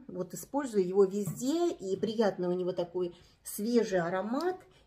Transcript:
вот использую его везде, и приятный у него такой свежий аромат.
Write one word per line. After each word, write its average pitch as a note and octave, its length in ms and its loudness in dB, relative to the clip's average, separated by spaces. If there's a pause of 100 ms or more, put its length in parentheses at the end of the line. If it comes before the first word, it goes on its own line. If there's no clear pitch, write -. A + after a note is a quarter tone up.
вот F3+ 260 -8
использую A3 540 -2
его F#3+ 160 6
везде, A3+ 680 0
и F#3+ 280 -4
приятный G#3 500 0
у F3 60 0
него F3+ 180 -2
такой F3 440 -4 (280)
свежий G#3 560 2
аромат. G#3+ 560 -2 (320)